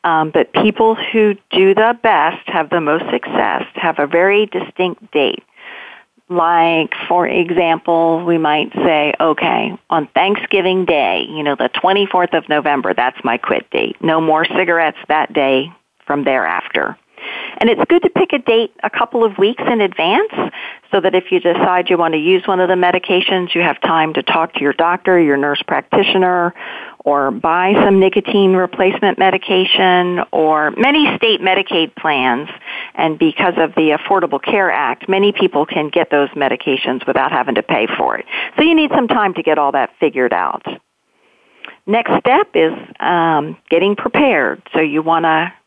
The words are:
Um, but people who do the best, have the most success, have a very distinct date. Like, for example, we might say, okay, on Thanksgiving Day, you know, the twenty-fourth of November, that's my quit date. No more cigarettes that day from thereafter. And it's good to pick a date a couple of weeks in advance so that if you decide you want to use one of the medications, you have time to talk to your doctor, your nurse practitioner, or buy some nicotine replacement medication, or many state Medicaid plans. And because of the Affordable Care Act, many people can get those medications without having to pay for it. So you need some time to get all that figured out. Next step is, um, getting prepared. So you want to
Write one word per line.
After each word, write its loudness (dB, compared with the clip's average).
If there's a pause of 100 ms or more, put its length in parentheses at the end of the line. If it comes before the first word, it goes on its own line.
Um, 2
but 0
people 2
who 0 (160)
do 2
the 2
best, 0
have -2
the 0
most -2
success, -2 (100)
have -4
a 0
very 2
distinct -6
date. -2 (880)
Like, 2 (160)
for 0
example, 0
we 2
might 0
say, 0
okay, 0 (120)
on -2
Thanksgiving 0
Day, 0
you -8
know, -2
the -2
twenty-fourth 0
of -2
November, 0
that's -2
my -2
quit -4
date. -4
No 0
more 2
cigarettes 0 (100)
that 0
day 0 (340)
from -2
thereafter. -2 (600)
And 2
it's 2
good 4
to 2
pick 0
a -2
date 0 (120)
a -2
couple 0
of 0
weeks 2
in 0
advance 0 (640)
so 2
that 0
if 0
you 2
decide 0
you 4
want 0
to 0
use 2
one 0
of 2
the 2
medications, 0
you 2
have -2
time 0
to -2
talk -2
to -6
your 0
doctor, 2
your 4
nurse -2
practitioner, 0 (500)
or 2
buy 0 (120)
some 4
nicotine 2
replacement 0
medication, 2 (100)
or 2
many 2
state 0
Medicaid -2
plans. -2 (460)
And -2
because 0
of 0
the 2
Affordable 0
Care 0
Act, -4
many 2
people 0
can -4
get 0
those 2
medications -4
without 0
having -2
to -4
pay 0
for 0
it. -10 (300)
So 2
you 4
need 2
some 0
time 0
to -6
get 2
all 2
that 0
figured 0
out. -2 (1200)
Next 0
step 2
is, 2 (280)
um, 0 (120)
getting 2
prepared. 0 (100)
So -2
you 0
want 0
to 0 (140)